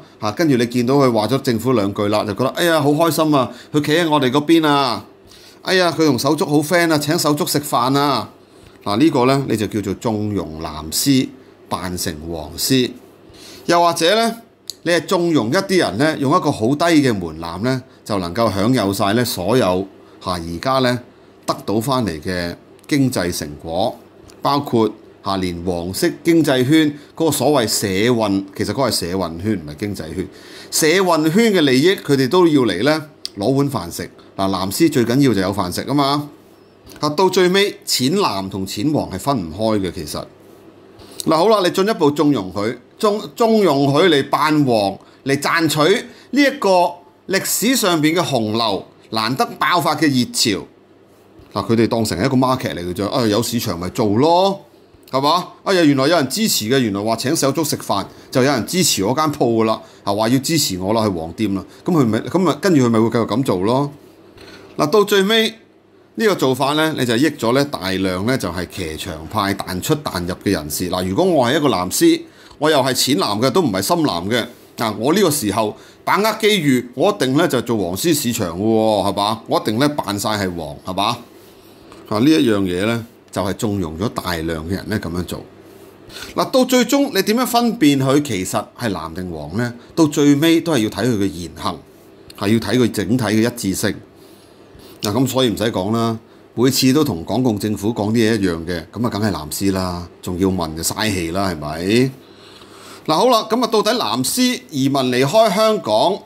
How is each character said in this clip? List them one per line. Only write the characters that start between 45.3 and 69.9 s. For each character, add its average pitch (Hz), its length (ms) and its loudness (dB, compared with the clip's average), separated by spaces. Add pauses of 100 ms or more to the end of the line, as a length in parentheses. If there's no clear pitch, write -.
賺 160 280 0
取 156 380 2 (260)
呢 269 100 2
一 277 80 4 (100)
個 185 320 2 (360)
歷 185 180 0
史 254 300 0
上 175 260 2
邊 156 120 2
嘅 180 80 2
洪 113 360 -2
流， 104 280 -2 (260)
難 110 240 -2
得 240 100 0 (120)
爆 160 220 0
發 151 160 0
嘅 151 120 -4
熱 127 260 2
潮。 90 320 -2 (880)
嗱， 104 180 -4
佢 113 40 4
哋 113 120 4
當 113 160 -2
成 98 140 -4
一 107 100 0
個 139 80 0
market 127 400 0
嚟 82 60 -8
嘅 90 120 -8
啫， 98 140 -4
啊， 123 180 0
有 107 160 2
市 117 180 -4
場 101 200 -6
咪 90 100 -6
做 107 180 -2 (100)
咯， 175 440 2 (480)
係 135 120 -2
嘛？ 160 260 0 (160)
哎 196 100 0
呀， 180 100 4
原 143 120 4
來 131 120 2
有 170 80 4
人 143 140 0
支 220 180 -2
持 - 180 -2
嘅， 127 120 2
原 117 160 0
來 101 80 -4
話 113 140 0
請 123 200 -2
手 139 160 0
足 160 120 -2
食 131 140 -4
飯， 98 280 -4 (240)
就 127 140 2
有 139 80 4
人 117 160 -2
支 175 160 0
持 98 200 0
我 110 100 0
間 156 180 0
鋪 123 240 0
㗎 113 80 2
啦， 110 180 0 (220)
啊， 101 100 -2
話 110 140 0
要 127 120 2
支 160 180 -2
持 95 200 -2
我 95 160 -2
啦， 113 100 2
去 110 60 2
黃 85 240 -4
店 101 220 -2
啦， 92 80 -6 (220)
噉 180 80 0
佢 147 120 4
咪， 110 140 0
噉 127 180 -4
咪， 175 240 2
跟 190 140 2
住 131 100 6
佢 120 40 2
咪 113 100 4
會 113 100 4
繼 117 80 -2
續 110 80 2
噉 120 180 -2
做 113 180 0
咯。 131 300 0 (840)
嗱， 151 100 0
到 208 160 4
最 202 200 2
尾， 220 300 2 (640)
呢 220 120 -2
個 185 80 2
做 131 200 2
法 139 180 0
呢， 156 240 0
你 131 80 0
就 117 120 2
益 147 140 4
咗 117 220 -2
呢 139 120 2
大 92 260 -6
量 95 340 -2
呢， 131 120 0
就 101 120 -4
係 85 200 -6
騎 78 280 -8
牆 80 300 -12
派 98 280 -2
彈 92 260 -6
出 - 140 -2